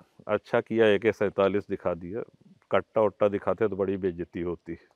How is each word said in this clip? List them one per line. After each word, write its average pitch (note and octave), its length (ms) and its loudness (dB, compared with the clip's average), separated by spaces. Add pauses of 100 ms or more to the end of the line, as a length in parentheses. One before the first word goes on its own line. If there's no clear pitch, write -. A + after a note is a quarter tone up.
(280)
अच्छा G#2+ 320 -2
किया, A2+ 260 2
ए G2+ 120 4
के G#2+ 140 0
सैंतालीस G2 580 0
दिखा F#2 240 -4
दिया, F2 260 -10 (500)
कट्टा G2 300 0
उट्टा G#2 280 2
दिखाते G2 400 -2
तो F#2+ 80 -8
बड़ी G2 200 -2
बेइज्जती F2+ 440 -6
होती। E2+ 380 -8 (180)